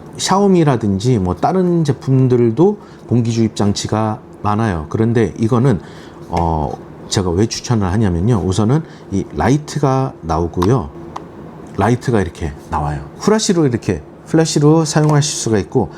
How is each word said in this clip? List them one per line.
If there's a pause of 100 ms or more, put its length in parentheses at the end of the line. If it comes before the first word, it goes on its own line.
(180)
샤오미라든지
뭐
다른
제품들도 (280)
공기
주입
장치가 (220)
많아요.
그런데
이거는, (500)
어, (380)
제가
왜
추천을
하냐면요.
우선은 (280)
이 (100)
라이트가
나오고요. (880)
라이트가
이렇게 (160)
나와요. (120)
후라시로
이렇게 (260)
플래시로
사용하실
수가
있고,